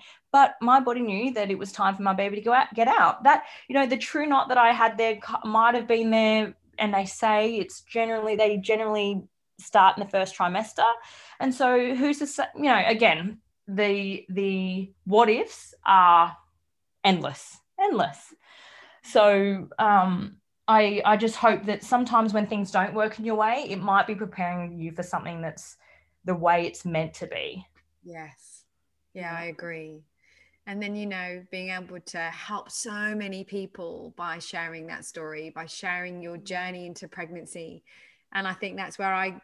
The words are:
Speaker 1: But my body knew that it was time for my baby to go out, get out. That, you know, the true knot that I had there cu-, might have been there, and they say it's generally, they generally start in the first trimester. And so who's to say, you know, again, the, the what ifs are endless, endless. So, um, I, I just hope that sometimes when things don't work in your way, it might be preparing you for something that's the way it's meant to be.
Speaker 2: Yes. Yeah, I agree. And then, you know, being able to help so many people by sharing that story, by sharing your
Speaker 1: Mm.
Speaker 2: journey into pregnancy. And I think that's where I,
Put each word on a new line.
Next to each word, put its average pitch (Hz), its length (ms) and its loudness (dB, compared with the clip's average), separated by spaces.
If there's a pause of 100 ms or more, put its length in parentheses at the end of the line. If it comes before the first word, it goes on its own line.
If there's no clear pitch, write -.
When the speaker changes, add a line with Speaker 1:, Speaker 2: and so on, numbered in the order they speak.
(320)
Speaker 1:
But 269 280 6
my 247 200 6
body 247 200 -2
knew 233 340 -2
that 208 160 -2
it 190 80 -4
was 196 120 -10
time 196 240 -2
for 196 80 -10
my 196 100 0
baby 202 240 -2
to 208 60 -8
go 233 100 0
out, 254 220 2
get 226 140 2
out. 269 340 4
That, 294 220 6 (240)
you 247 60 -4
know, 269 120 2
the 254 100 0
true 294 300 -4
knot 277 220 2
that 247 100 2
I 233 140 8
had 226 260 2
there 226 180 0
cu-, 220 320 -8
might 226 280 4
have 233 100 -2
been 226 240 2
there, 220 440 2 (240)
and 208 140 -2
they 196 120 0
say 214 500 0
it's 190 280 -6
generally, 226 520 -2
they 214 220 2
generally 208 680 -2 (380)
start 190 360 6
in 208 80 -4
the 196 60 -14
first 190 260 -2
trimester. 190 480 -2 (540)
And 262 160 -2
so 247 400 2
who's 285 240 0
to 294 80 -4
say, 277 180 -4 (120)
you 294 80 -4
know, 233 220 4
again, 208 520 2 (300)
the, 196 600 -2
the 190 640 -4 (120)
what 214 260 6
ifs - 420 -2 (120)
are 175 520 8 (680)
endless, 160 540 -2 (220)
endless. 254 540 -2 (680)
So, 202 640 4 (100)
um, 190 600 2 (300)
I, 214 360 4
I 208 120 4
just 220 200 0
hope 208 300 2
that 208 180 -4
sometimes 240 480 2
when 208 160 -2
things 202 240 -4
don't 190 200 0
work 214 280 -2
in 214 40 -8
your 220 120 -2
way, 233 320 0
it 190 120 -6
might 196 280 2
be 214 80 -6
preparing 175 640 -6
you 165 100 -8
for 175 140 -8
something 170 360 -8
that's - 360 -12 (480)
the 185 100 -2
way 170 320 2
it's - 180 -10
meant 165 300 -4
to - 140 -14
be. - 360 -10 (380)
Speaker 2:
Yes. 160 600 -20 (500)
Yeah, 175 180 -12
I 165 120 -10
agree. 160 580 -14 (640)
And 202 160 -10
then, 202 140 -8
you 208 100 -8
know, 180 460 -10
being 185 180 -10
able 180 300 -12
to - 180 -14
help 165 540 -10
so 208 420 -8
many 190 300 -10
people 175 720 -12
by 170 240 -10
sharing 165 480 -12
that 165 160 -14
story, 156 460 -14
by 160 160 -14
sharing 180 540 -10
your 170 160 -14
Speaker 1:
Mm. 165 80 -18
Speaker 2:
journey 180 420 -10
into 170 200 -18
pregnancy. 170 800 -16 (480)
And 196 160 -4
I 185 40 -4
think 185 240 -10
that's 185 220 -12
where 196 160 -2
I, 185 300 -4